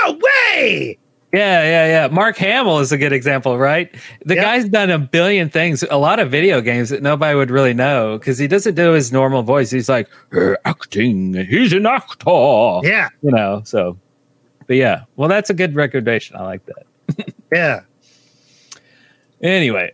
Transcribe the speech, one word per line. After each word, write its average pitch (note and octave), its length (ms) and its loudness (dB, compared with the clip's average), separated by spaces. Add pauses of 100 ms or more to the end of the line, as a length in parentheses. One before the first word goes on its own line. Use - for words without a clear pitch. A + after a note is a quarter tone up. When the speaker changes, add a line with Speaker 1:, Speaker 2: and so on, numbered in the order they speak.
Speaker 1:
"No - 100 0
way!" E4+ 840 0 (360)
Speaker 2:
Yeah, F#3 300 2
yeah, D#3+ 240 2
yeah. D#3+ 240 2
Mark G3+ 260 0
Hamill G3 420 0
is C#3 120 -2
a D3 60 0
good C#3+ 160 -2
example, C3 440 -2
right? D#3 320 0 (360)
The E3 100 0
Speaker 1:
Yeah. F3+ 80 2
Speaker 2:
guy's A#3 260 0
done G3+ 220 2
a D#3+ 80 0
billion E3+ 500 0
things, E3 400 -2
a D3 80 0
lot E3+ 220 2
of D#3+ 100 -2
video D3 320 2
games A#2+ 280 -2
that C#3 120 -6
nobody D3 340 0
would C3+ 160 0
really C3 220 2
know A#2+ 460 0
'cause B2+ 200 -4
he C#3+ 80 0
doesn't G3 280 0
do E3+ 180 4
his B2+ 180 0
normal C3+ 320 2
voice. B2 280 0
He's B2+ 180 -2
like, A#2+ 180 0 (280)
"Uh, - 180 2 (120)
acting. F#2+ 680 -2 (160)
He's F#3+ 240 2
an G3+ 140 0
actor." B2+ 960 2
Speaker 1:
Yeah. F#3+ 260 0 (140)
Speaker 2:
You C#3+ 80 2
know, G#2 340 0
so. F2+ 320 -2 (720)
But B2+ 80 0
yeah. A2+ 260 2 (140)
Well, D3 140 0
that's G#3 200 0
a G3+ 60 0
good E3 200 -2
recommendation. A#2+ 600 -2
I F#2+ 80 -12
like F#2+ 240 -10
that. - 720 -12
<laughs> - 120 -20
Speaker 1:
Yeah. D#3 280 0 (1600)
Speaker 2:
Anyway, C3+ 520 0